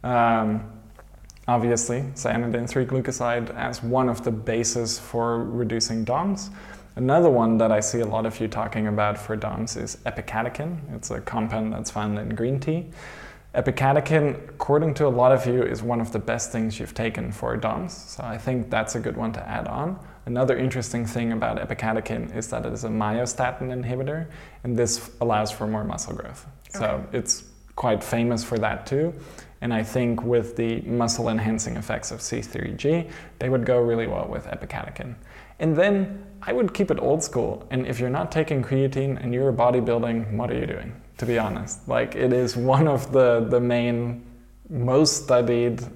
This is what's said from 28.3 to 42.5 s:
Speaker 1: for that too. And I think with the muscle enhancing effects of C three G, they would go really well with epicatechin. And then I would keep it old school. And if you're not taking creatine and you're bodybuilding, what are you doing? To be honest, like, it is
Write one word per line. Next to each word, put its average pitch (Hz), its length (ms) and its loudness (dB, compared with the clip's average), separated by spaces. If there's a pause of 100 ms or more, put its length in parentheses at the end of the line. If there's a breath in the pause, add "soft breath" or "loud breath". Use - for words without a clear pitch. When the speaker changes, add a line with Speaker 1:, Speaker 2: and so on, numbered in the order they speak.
Speaker 1:
for 117 160 -2
that - 260 -2
too. 156 280 0 (480 loud breath)
And 120 120 -2
I 110 100 2
think 120 400 0
with 120 320 2
the 113 260 0
muscle 117 480 0
enhancing 110 460 0
effects - 360 -6
of - 100 -10
C 117 200 -4
three - 320 -6
G, 160 340 0 (320 loud breath)
they 123 100 0
would 127 160 2
go 123 160 4
really 117 260 2
well 90 200 -2
with - 180 -8
epicatechin. - 720 -8 (440 loud breath)
And 160 160 2
then 196 480 4 (180)
I - 120 -4
would 220 200 2
keep - 160 2
it 147 100 2
old 147 220 2
school. - 480 -2
And 131 160 0
if 120 140 -4
you're 123 100 0
not 151 220 -2
taking 156 320 0
creatine 135 580 0
and 120 120 -2
you're 131 180 4
bodybuilding, 117 840 2
what 120 120 -2
are 120 80 -2
you 123 80 -2
doing? - 280 -8 (240)
To 123 100 -4
be 117 100 2
honest, 107 500 -4
like, 120 280 0
it 127 180 4
is 123 240 2